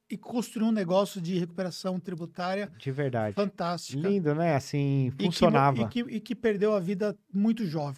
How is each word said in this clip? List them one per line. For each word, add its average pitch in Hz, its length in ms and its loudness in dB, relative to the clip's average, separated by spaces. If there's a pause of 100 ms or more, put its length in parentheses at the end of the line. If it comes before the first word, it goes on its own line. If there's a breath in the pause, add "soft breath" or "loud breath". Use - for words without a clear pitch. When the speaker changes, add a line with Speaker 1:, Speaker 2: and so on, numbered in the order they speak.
Speaker 1:
e 196 80 -8
construiu 226 500 -4
um 233 40 2
negócio 196 500 2
de 175 180 -2
recuperação 180 600 -4
tributária 180 800 -6
Speaker 2:
De 135 140 -6
verdade. 120 440 0
Speaker 1:
fantástica. 175 720 -2
Speaker 2:
Lindo, 180 280 2
né? 165 200 2
Assim, 139 520 2
Speaker 1:
E 139 40 -2
que 139 140 -4
mo-, 175 60 2
Speaker 2:
funcionava. 139 500 4
Speaker 1:
e 117 60 2
que, 240 140 -4
e 233 180 -6
que 220 160 -6
perdeu 214 400 2
a 202 40 2
vida 196 380 -2 (160)
muito 220 320 2
jovem, 147 320 -4